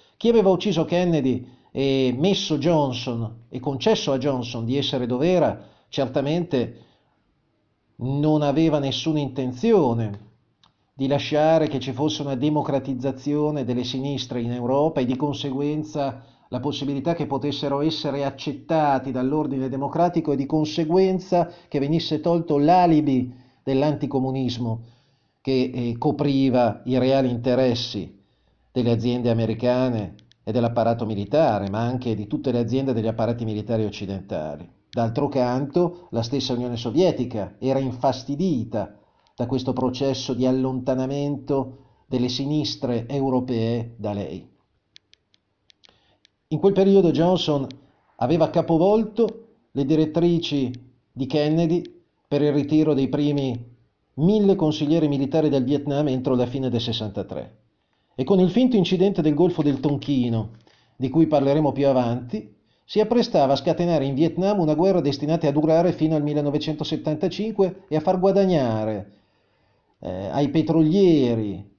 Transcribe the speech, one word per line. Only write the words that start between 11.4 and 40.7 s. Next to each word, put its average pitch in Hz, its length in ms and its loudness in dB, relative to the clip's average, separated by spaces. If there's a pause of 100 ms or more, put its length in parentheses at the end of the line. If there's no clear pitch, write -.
che 143 120 -4
ci 127 120 -6
fosse 147 320 -2
una 139 100 -4
democratizzazione 143 1300 -2
delle 123 200 -2
sinistre 131 580 -6
in 117 100 -4
Europa 131 500 0
e 127 40 0
di 127 100 -2
conseguenza 143 1080 -4 (260)
la 120 100 -6
possibilità 139 540 -4
che 151 140 -4
potessero 143 540 -2
essere 147 440 -2
accettati 139 840 -2
dall'ordine 135 580 -2
democratico 156 640 0
e 139 40 0
di 135 120 -2
conseguenza 170 1040 0 (180)
che - 100 -6
venisse 151 440 -2
tolto 165 360 0
l'alibi 151 760 4 (300)
dell'anticomunismo 131 1200 -2 (560)
che, 127 340 0
eh, 120 260 -4
copriva 135 840 2
i 127 120 0
reali 131 320 2
interessi 120 920 -2 (520)
delle 120 200 0
aziende 120 380 0
americane 117 840 0 (280)
e - 80 -6
dell'apparato 117 540 0
militare, 104 640 0
ma 104 120 -4
anche 120 340 -4
di 104 100 -6
tutte 151 260 -4
le 120 80 0
aziende 131 340 -2
degli 113 140 -2
apparati 117 380 -2
militari 110 400 -2
occidentali. 87 800 -8 (260)
D'altro 117 360 -2
canto, 139 800 -2
la 113 120 -2
stessa 127 300 -4
Unione 123 240 -4
Sovietica 117 840 -2
era 135 200 0
infastidita 135 1200 -4 (340)
da 120 140 -4
questo 127 240 -2
processo 131 640 -4
di 123 120 -2
allontanamento 131 1300 -2 (280)